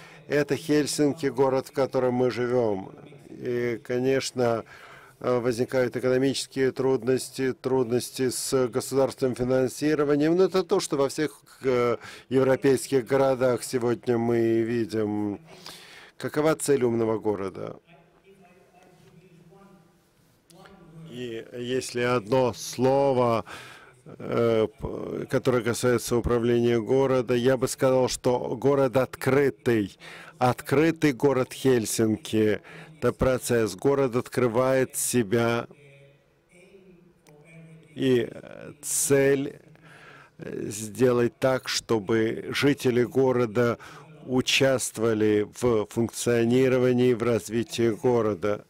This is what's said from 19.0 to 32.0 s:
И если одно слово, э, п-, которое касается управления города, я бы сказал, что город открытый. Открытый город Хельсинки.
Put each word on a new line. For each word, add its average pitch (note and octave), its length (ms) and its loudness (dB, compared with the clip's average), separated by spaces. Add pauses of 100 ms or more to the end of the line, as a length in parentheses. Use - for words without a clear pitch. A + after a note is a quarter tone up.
И A#2+ 340 -10 (120)
если B2 440 -4
одно B2 520 2
слово, B2 880 2 (640)
э, A#2 600 0 (120)
п-, - 500 -8
которое B2 320 0
касается A#2+ 540 0
управления A#2+ 640 2
города, B2+ 540 0
я B2 240 4
бы B2 100 -2
сказал, C3 400 2
что B2 480 -2
город C3+ 420 2
открытый. B2+ 1000 0 (400)
Открытый D3+ 760 2
город C3 400 0
Хельсинки. A2 1080 0 (360)